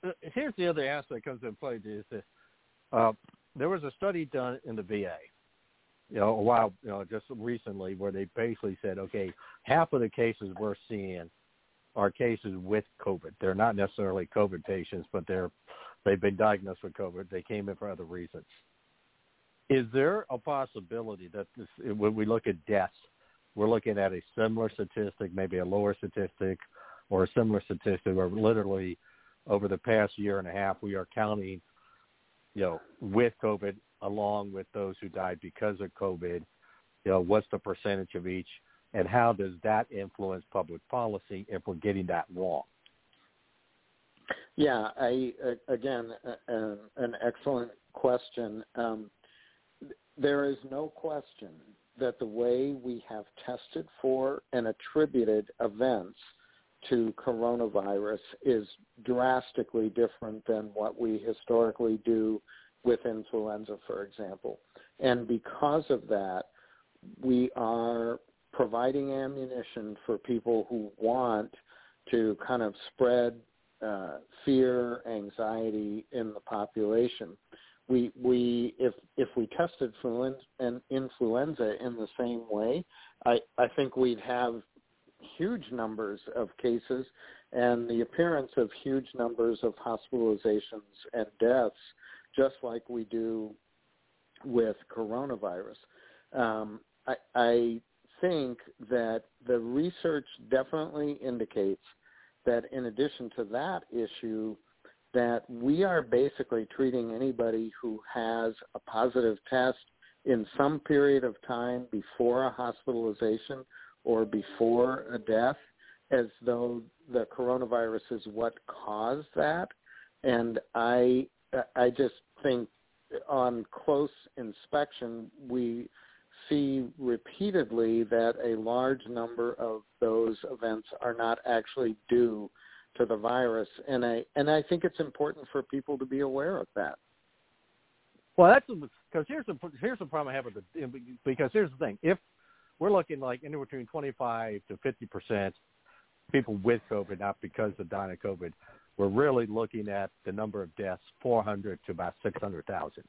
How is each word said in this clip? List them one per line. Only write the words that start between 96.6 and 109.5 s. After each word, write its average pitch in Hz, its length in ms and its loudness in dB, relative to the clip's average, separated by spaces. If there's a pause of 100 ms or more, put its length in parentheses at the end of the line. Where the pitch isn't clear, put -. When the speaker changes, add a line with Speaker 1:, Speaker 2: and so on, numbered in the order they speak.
Speaker 2:
I, 131 80 0 (180)
I 117 460 4 (400)
think 147 380 0 (300)
that 113 360 0 (240)
the 123 100 4
research 147 680 -2 (220)
definitely 147 640 0
indicates 113 680 -2 (640)
that 120 240 4
in 127 160 -6
addition 117 500 -4
to 117 80 -2
that 139 360 -4 (120)
issue, 110 640 -4 (580)
that 120 380 2
we 131 320 2
are 180 200 4
basically 123 720 2
treating 123 380 0
anybody 113 600 0 (100)
who 110 180 -4 (140)
has 113 400 -2 (220)
a - 20 -8
positive 117 600 2 (120)